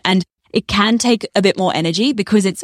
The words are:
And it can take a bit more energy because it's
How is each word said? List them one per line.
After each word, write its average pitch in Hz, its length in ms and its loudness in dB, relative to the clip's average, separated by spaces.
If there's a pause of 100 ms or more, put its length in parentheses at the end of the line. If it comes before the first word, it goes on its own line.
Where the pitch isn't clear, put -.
And 185 220 2 (260)
it - 160 -2
can 208 300 2
take 233 380 0
a 190 80 2
bit 196 160 2
more 185 160 -2
energy 170 360 -2
because 208 320 0
it's 190 200 -4